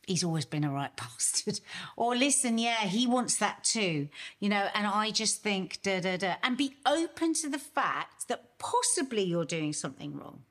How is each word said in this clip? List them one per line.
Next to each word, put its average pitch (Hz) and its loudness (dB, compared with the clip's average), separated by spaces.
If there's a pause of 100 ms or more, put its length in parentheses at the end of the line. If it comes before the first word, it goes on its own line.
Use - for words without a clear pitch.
he's 185 0
always 160 0
been 151 -2
a 143 0
right 139 -4
<laughs> - -8
bastard." - -2 (360)
Or, 240 2
"Listen, 247 2
yeah, 226 2
he 226 2
wants 240 2
that - -2
too, 165 0 (300)
you 202 2
know, 202 2
and 208 2
I 214 2
just 208 0
think 190 -2
da, 190 2
da, 180 0
da." 180 0
And 254 0
be 277 -2
open 330 2
to 320 -2
the 285 -2
fact 165 -4
that - -6
possibly 262 2
you're 170 2
doing 156 0
something 147 -6
wrong. 139 -14